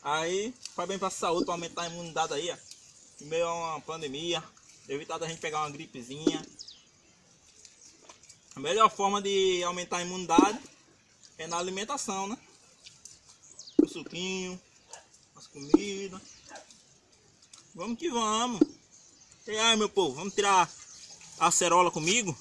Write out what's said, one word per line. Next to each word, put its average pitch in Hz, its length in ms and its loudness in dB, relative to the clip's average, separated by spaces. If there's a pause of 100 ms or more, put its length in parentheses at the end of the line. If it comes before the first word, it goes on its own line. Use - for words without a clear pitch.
Aí 180 500 0 (240)
faz 175 100 -2
bem 190 120 -4
pra 185 100 -2
saúde, 175 380 0
pra 175 80 -2
aumentar 170 280 -6
a 170 60 -4
imunidade 165 460 -4
aí, 165 160 -2
ó. - 60 -8 (680)
Em 147 40 -14
meio 165 200 0
a 170 80 -2
uma 165 260 -6
pandemia, 160 640 -6 (440)
evitar 156 280 -6
da 165 100 -6
gente 165 140 -8
pegar 156 200 -2
uma 151 100 -2
gripezinha. 147 760 -4 (2000)
A 139 60 -12
melhor 208 340 4
forma 202 280 2
de 190 400 2
aumentar 175 360 -4
a 175 40 -4
imunidade 180 560 4 (800)
é 160 80 -8
na 170 100 -4
alimentação, 196 680 -4
né? 214 100 -6 (1500)
O - 60 2
suquinho, 185 720 -8 (720)
as - 120 -20
comidas. 190 760 -2 (1500)
Vamos 208 240 -6
que 330 120 -4
vamos. 226 500 0 (840)
E 214 100 -6
aí, 220 200 4
meu 208 120 2
povo, 165 260 2
vamos 180 200 -8
tirar 196 360 6 (680)
a 160 80 4
acerola 175 440 6
comigo? 175 500 2